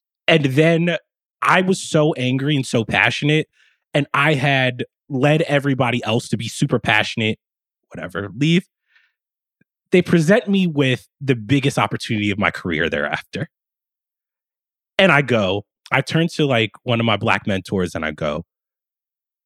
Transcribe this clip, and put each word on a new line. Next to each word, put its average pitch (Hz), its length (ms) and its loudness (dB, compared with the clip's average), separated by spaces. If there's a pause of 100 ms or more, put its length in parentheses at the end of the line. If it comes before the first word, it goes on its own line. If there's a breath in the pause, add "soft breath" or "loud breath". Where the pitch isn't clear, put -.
(300)
And 160 160 4
then 160 500 2 (460)
I 175 200 4
was 185 200 0
so 151 320 0
angry 135 420 -2
and 135 100 -2
so 117 200 -2
passionate, 139 640 0 (440)
and 147 200 0
I 147 220 2
had 127 500 0 (240)
led 147 320 2
everybody 131 640 0
else 113 240 -2
to 113 80 -2
be 110 100 -8
super 131 320 -2
passionate, 110 580 0 (520)
whatever, 90 440 -10
leave. 160 360 0 (1200)
They 185 100 6
present 170 460 2
me 196 200 2
with 139 420 -2 (100)
the 135 160 0
biggest 131 420 0
opportunity 104 540 -2
of 95 80 -4
my 85 100 2
career 82 400 -4
thereafter. 76 600 -6 (1500)
And 190 140 6
I 143 100 4
go, 104 440 0 (260)
I 131 80 0
turn 165 360 -2
to, 156 100 0
like, 117 260 0 (120)
one 117 180 -2
of 117 40 0
my 107 120 0
black 101 280 0
mentors 92 480 -4
and 80 120 -6
I 78 60 -4
go, 78 340 -6 (1000)